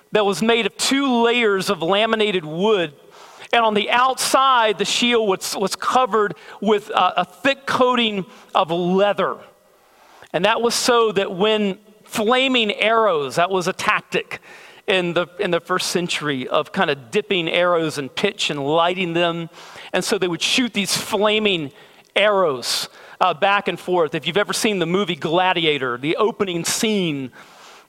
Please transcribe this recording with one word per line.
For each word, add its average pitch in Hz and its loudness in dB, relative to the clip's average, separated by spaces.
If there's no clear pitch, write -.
that 208 2
was 190 -2
made 226 2
of - -6
two 262 0
layers 220 0
of 175 -4
laminated 208 0
wood. 170 0
And 233 6
on 214 2
the 208 0
outside, 254 2
the 202 -4
shield 240 2
was, - -2
was 190 -2
covered 214 0
with 208 0
a, 180 2
a 180 -4
thick - -4
coating 233 2
of 175 2
leather. 180 0
And 170 4
that 226 2
was 233 2
so 233 4
that 196 -2
when 208 0
flaming 240 2
arrows, 196 0
that 175 2
was 185 0
a 185 -2
tactic - -2
in 180 0
the, 175 -2
in 185 -2
the 170 0
first 180 -4
century 151 -4
of - -2
kind 185 0
of 135 -6
dipping 185 -2
arrows 170 0
in 135 -6
pitch - -4
and 143 -6
lighting 170 0
them. 170 -2
And 180 -2
so 214 -2
they 185 -2
would 165 -4
shoot 247 0
these 202 -2
flaming 208 0
arrows, 190 0
uh, 180 2
back 196 0
and 175 -6
forth. 170 -2
If 147 -6
you've 170 -4
ever 190 -2
seen 208 -2
the 165 0
movie 180 -2
Gladiator, 156 0
the 143 -4
opening 202 -2
scene 170 -2